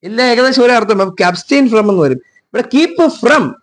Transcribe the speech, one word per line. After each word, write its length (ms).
എല്ലാം 280
ഏകദേശം 320
ഒരേ 140
അർത്ഥം, 200
നമുക്ക് 320
abstain 420
from 180
എന്ന് 140
വരും. 160
ഇവിടെ 160
കീപ്പ് 300
ഫ്രം 240